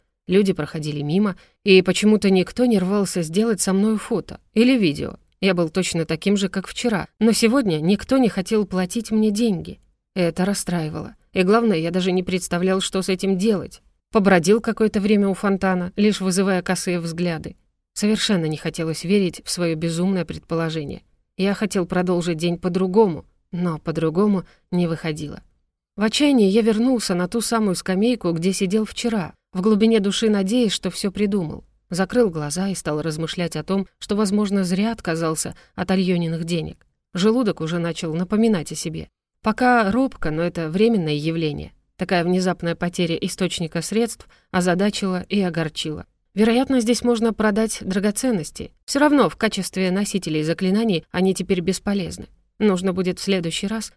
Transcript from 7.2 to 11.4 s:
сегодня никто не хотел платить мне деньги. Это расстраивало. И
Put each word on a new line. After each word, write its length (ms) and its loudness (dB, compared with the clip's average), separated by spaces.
сегодня 460 2
никто 400 2
не 100 4
хотел 380 0
платить 460 -4
мне 200 2
деньги. 480 -2
Это 280 0
расстраивало. 720 -4
И 120 0